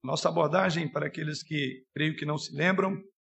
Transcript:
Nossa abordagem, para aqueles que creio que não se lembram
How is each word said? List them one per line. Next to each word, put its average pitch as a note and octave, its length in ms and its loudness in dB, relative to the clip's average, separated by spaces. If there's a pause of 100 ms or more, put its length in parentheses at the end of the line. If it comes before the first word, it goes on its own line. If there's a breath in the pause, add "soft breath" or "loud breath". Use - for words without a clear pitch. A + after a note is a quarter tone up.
Nossa C#3+ 240 0
abordagem, E3 640 2
para D#3 160 -2
aqueles D3+ 380 -6
que C#3 500 -4
creio D3+ 220 0
que D3 100 -4
não D3 100 0
se - 160 -8
lembram F#3+ 480 2 (220)